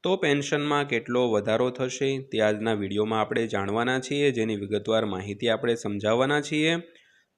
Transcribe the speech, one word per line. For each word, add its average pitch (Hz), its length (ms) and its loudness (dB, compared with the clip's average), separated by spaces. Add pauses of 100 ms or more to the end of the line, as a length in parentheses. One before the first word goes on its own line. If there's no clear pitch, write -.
તો 185 120 0
પેન્શનમાં 143 680 0
કેટલો 123 440 0
વધારો 110 420 2
થશે 131 480 -4
તે 131 220 -4
આજના 107 320 2
વીડિયોમાં 107 480 0
આપણે 117 260 0
જાણવાના 107 520 0
છીએ, 143 320 0
જેની 110 260 0
વિગતવાર 104 480 0
માહિતી 101 440 -4
આપણે 113 260 0
સમજાવવાના 113 680 0
છીએ. 156 380 0 (600)